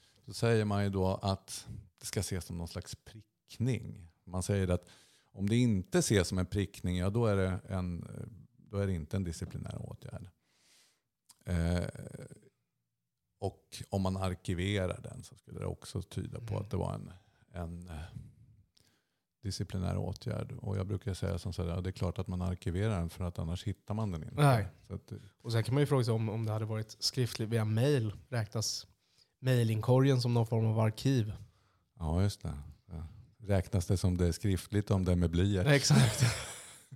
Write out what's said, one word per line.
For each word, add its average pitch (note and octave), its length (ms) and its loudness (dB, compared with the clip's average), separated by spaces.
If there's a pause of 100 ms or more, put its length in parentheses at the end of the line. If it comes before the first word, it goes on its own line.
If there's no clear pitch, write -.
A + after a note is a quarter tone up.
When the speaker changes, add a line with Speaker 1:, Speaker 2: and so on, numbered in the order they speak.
(260)
Speaker 1:
så A2 80 -14
säger A2+ 320 2
man G2+ 180 2
ju G2+ 60 0
då F#2+ 320 2
att - 460 -4 (320)
det - 60 -14
ska - 140 -4
ses F#2 260 -4
som F2+ 120 -8
någon E2+ 100 -6
slags - 280 -12
prickning. - 1120 -6 (180)
Man F#2 180 -4
säger G2 240 2
att F2+ 180 2 (460)
om G2+ 180 -2
det A#2 80 4
inte A#2+ 420 4
ses G2+ 280 6
som F#2+ 100 -2
en F2+ 80 2
prickning, F2+ 520 -2
ja, F#2 120 0
då A#2 160 2
är G#2 100 4
det F#2 240 0 (100)
en, F2+ 380 -4 (500)
då - 200 -10
är G2+ 100 0
det F#2+ 60 0
inte D#2+ 240 -4
en F#2+ 60 0
disciplinär - 560 -6
åtgärd. - 500 -12 (1160)
Eh, F2 380 0 (1600)
och - 500 -6
om G2 120 0
man F#2+ 160 0
arkiverar F#2 840 -2
den - 220 -12
så - 120 -20
skulle - 240 -14
det - 60 -6
också F2+ 360 -6
tyda - 380 -8
på G#2+ 140 -6
Speaker 2:
Mm. G2+ 100 -4
Speaker 1:
att G2 80 -14
det F#2+ 60 -2
var F2+ 160 -2
en, - 180 -10 (400)
en, F2 360 -10
eh, E2+ 80 -12 (1500)
disciplinär F#2 540 -2
åtgärd. - 540 -4 (100)
Och G2+ 160 -4
jag F#2+ 100 -2
brukar G2+ 260 -4
säga F#2 260 -4
som F#2 140 -6
så F2+ 100 -4
här, E2+ 60 -4
ja, F2+ 120 -2
det F#2 80 -4
är - 20 -4
klart F2+ 280 -4
att F#2 80 -6
man F2+ 140 -4
arkiverar F2+ 580 -2
den E2+ 100 -2
för - 140 -8
att F2 160 -6
annars F2 240 -4
hittar - 300 -6
man G#2+ 180 -2
den D#2 120 -6
inte. - 120 -12
Speaker 2:
Nej. B2+ 320 6 (200)
Speaker 1:
Så G2+ 80 -10
att, - 160 -12
eh, G#2 60 -10 (240)
Speaker 2:
Och A#2+ 100 -8
sen A2+ 120 2
kan A#2 100 -2
man D3 100 4
ju C3+ 40 2
fråga C3+ 180 4
sig A2+ 80 2
om, A2+ 160 0
om A2 160 -2
det A2 60 -2
hade G#2+ 140 -2
varit A2 340 -6
skriftligt A2+ 500 -2
via A2 160 2
mail, A2+ 480 2 (160)
räknas - 580 -4 (520)
mailinkorgen B2+ 800 4
som A#2+ 120 2
någon A#2 140 4
form A2 180 2
av A2 140 2
arkiv? A2 540 2 (640)
Speaker 1:
Ja, E2 220 2
just G2+ 200 0
det. D2 160 -6 (280)
Ja. D#2+ 220 -10 (340)
Räknas G2 440 2
det G2 120 2
som F2+ 200 2
det F2+ 100 6
är E2+ 40 4
skriftligt G2+ 600 0
om F#2+ 140 4
det F2+ 60 4
är F2+ 40 6
med F2 140 4
blyert? F#2 380 4
Speaker 2:
Exakt. C#3 560 6
Speaker 1:
<laughs> A2+ 120 4 (600)